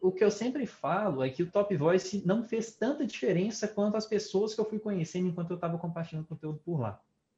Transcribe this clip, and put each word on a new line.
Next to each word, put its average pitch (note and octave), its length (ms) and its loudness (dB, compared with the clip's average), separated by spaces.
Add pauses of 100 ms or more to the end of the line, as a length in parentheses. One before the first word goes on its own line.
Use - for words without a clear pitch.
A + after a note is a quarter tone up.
o F#3 100 4
que G3+ 140 2
eu G3+ 60 8
sempre B3+ 340 -2
falo E3+ 580 0
é C3 60 2
que C3+ 140 -2
o F3 80 -2
Top G3+ 260 2
Voice F3+ 480 2
não G3+ 180 2
fez A3+ 320 -4
tanta C4+ 320 0
diferença G3+ 600 0
quanto G#3 260 0
as G#3+ 120 -2
pessoas G#3+ 480 0
que - 80 -4
eu - 20 4
fui G#3+ 140 -4
conhecendo F#3 500 -2
enquanto E3+ 220 -4
eu F3 80 -4
tava E3+ 180 -2
compartilhando E3 480 -6
conteúdo D#3 400 -8
por E3+ 160 -2
lá. G#2+ 180 -4 (400)